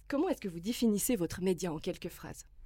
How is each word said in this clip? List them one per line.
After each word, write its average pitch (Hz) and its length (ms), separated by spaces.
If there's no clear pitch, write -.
comment 285 220
est-ce - 120
que 202 80
vous 165 100
définissez 214 560
votre 170 260
média 180 300
en 151 60
quelques 170 320
phrases ? - 340